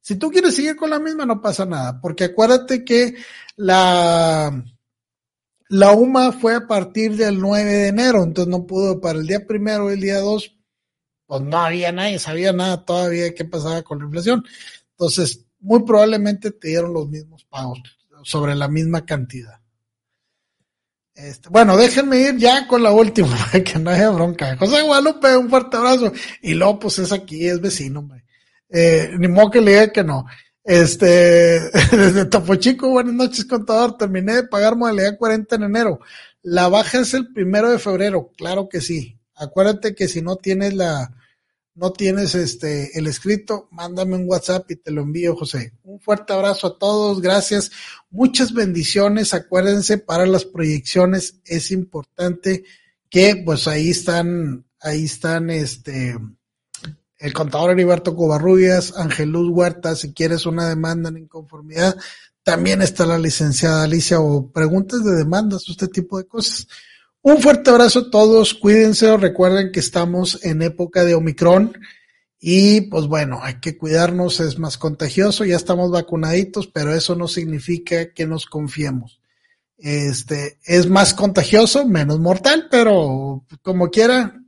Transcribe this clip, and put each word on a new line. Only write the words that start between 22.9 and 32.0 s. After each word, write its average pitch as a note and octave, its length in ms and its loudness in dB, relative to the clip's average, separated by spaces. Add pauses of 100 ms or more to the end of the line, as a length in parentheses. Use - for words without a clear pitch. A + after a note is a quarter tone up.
última, G3+ 440 4 (140)
<laughs> - 0 -
que F#3 260 0
no D#3+ 140 -2
haya F#3+ 180 4
bronca. E3 460 -2
José A#3 260 2
Guadalupe, C#4+ 540 2
un B3 140 2
fuerte B3+ 280 0
abrazo. B3 360 0 (280)
Y D#3+ 120 -4
luego, G3 260 2
pues, G#3+ 200 -6
es F#3 120 -4
aquí, F3 340 -6
es F3 140 -2
vecino, D3 400 -6
hombre. C3+ 240 -18 (480)
Eh, E3+ 460 2
ni F3 100 0
modo G3 220 6
que A#3 120 4
le G3+ 100 6
diga G#3+ 200 6
que G#3+ 120 0
no. C#3 220 -4 (380)
Este, F3+ 440 4
<laughs> E3+ 840 6
desde G3 340 4